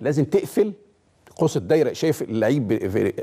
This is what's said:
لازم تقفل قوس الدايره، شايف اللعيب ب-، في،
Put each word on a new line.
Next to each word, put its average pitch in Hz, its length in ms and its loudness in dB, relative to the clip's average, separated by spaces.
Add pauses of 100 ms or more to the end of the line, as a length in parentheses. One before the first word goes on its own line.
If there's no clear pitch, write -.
لازم 139 240 0
تقفل 202 480 0 (640)
قوس 160 180 0
الدايره، 123 360 2
شايف 160 280 -2
اللعيب 113 460 0
ب-، 101 200 0
في، 98 360 0